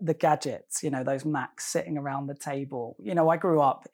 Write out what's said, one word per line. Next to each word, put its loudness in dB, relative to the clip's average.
the 2
gadgets, -2
you -4
know, -4
those -4
Macs -4
sitting -4
around -6
the -8
table, -8
you -6
know, 6
I 4
grew 4
up 2